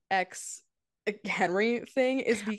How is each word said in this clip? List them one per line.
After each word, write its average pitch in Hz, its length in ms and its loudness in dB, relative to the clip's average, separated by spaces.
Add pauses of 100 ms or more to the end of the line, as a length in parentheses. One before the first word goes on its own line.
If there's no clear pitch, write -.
(100)
X - 520 -4 (640)
Henry 196 600 0
thing 262 340 2
is 214 220 0 (160)